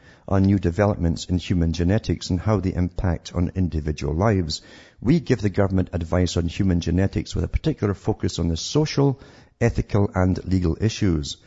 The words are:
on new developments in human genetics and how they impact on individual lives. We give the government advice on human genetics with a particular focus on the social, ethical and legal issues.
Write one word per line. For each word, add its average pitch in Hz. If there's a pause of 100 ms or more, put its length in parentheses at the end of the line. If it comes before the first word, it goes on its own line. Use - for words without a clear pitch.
(280)
on 95
new 98
developments 87
in 90
human 85
genetics 87
and 90
how 107
they 92
impact 90
on 87
individual 76
lives. 90 (380)
We 160
give 127
the 101
government 95
advice 87
on 85
human 87
genetics 87
with 85
a 85
particular -
focus -
on 85
the 82
social, 143 (400)
ethical 107
and 92
legal 87
issues. 87